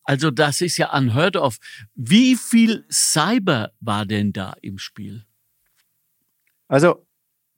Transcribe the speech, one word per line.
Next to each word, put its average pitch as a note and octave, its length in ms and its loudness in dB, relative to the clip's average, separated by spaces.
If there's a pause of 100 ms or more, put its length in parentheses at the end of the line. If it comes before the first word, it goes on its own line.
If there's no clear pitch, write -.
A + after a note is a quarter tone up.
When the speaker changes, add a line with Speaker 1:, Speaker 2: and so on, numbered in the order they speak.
Speaker 1:
Also C#3 260 0
das C#3+ 300 0
ist - 160 -2
ja D3+ 200 -2
unheard C3+ 380 0
of. C#3+ 220 -2 (360)
Wie A3+ 440 4
viel - 520 2
Cyber E3+ 840 0 (100)
war G#2+ 240 -2
denn G#2 260 0
da F#2+ 300 -8
im G2 180 -12
Spiel? G#2 460 -16 (1400)
Speaker 2:
Also D#3 360 2 (520)